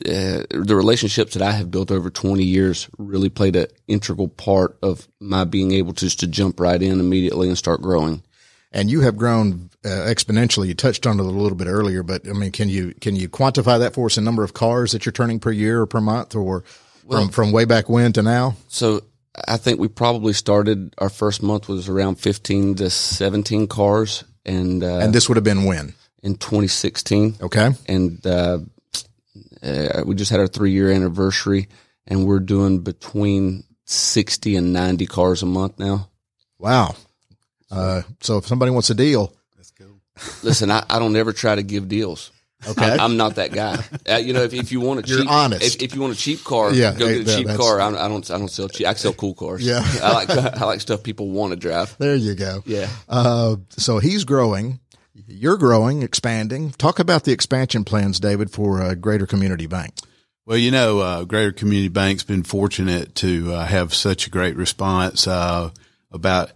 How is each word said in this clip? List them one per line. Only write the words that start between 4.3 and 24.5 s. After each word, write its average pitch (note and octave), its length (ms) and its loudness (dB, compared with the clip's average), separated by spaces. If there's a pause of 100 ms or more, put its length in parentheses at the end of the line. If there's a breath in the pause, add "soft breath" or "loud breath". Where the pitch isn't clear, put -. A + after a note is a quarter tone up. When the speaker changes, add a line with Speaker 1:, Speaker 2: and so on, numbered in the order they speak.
Speaker 1:
of F#2+ 240 -2 (120)
my F#2+ 260 -2
being F#2+ 260 0
able F#2 220 0
to, - 120 -4
just F2+ 140 -2
to - 80 -2
jump F2+ 320 -2
right F2 220 2
in F#2+ 180 2
immediately F#2 480 0
and F2+ 100 0
start E2+ 240 -2
growing. D#2+ 400 0 (520 soft breath)
Speaker 2:
And G2+ 160 0
you D3 120 2
have A#2 160 2
grown, G#2+ 520 0 (140)
uh, G#2 60 -6
exponentially. G#2+ 800 0
You F2 60 -4
touched - 320 -2
on G#2+ 140 2
it G2 40 0
a F#2 60 -2
little G2 280 -2
bit E2+ 100 -6
earlier, F#2+ 360 0
but F2+ 220 -6
I G2+ 60 -10
mean, G2+ 220 -4
can G#2 160 -2
you, F#2 320 -2
can G2+ 160 -2
you F#2 100 -4
quantify B2 520 2
that A#2+ 140 2
for B2 120 -2
us? G#2+ 100 0
A G#2+ 60 0
number A2 240 0
of - 80 -10
cars A#2+ 400 0
that A2 120 -6
you're A2+ 60 -2
turning A#2 300 -2
per A#2 100 -2
year A2 300 0
or G#2+ 60 2
per A#2 120 -2
month, G#2+ 360 -2
or F#2+ 280 -2 (400 soft breath)
Speaker 1:
Well, A2 200 0
Speaker 2:
from, G2 80 0
from G#2+ 200 2
way A2+ 140 4
back A2+ 240 4
when A#2 240 4
to A2 80 4
now? A#2+ 340 2 (140)
Speaker 1:
So A2 320 0 (440)
I A#2 120 -2
think A#2+ 240 0
we G#2+ 80 0
probably A#2 420 0
started, G#2 680 0
our G2 100 0
first G#2 340 -2
month G#2 240 0
was G2 220 -6
around F#2+ 260 0
fifteen G2 600 0
to F#2+ 140 -2
seventeen G#2 800 -2
cars. G#2 560 0 (220)
And, F#2 400 -2